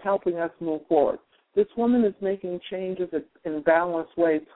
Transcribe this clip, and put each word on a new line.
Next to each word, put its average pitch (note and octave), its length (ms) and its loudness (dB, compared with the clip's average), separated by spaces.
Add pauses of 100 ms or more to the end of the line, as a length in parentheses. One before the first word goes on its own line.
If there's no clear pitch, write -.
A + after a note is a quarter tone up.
helping G3 320 -2
us E3 140 -4 (100)
move D#3 300 -6
forward. D3+ 300 4 (340)
This G3+ 200 2
woman A#3 300 4
is G3+ 160 0
making F#3+ 400 -6 (100)
changes F#3 380 -6 (380)
in D3+ 160 -6
balanced E3 560 0
ways. D#3+ 240 2
It's - 140 -20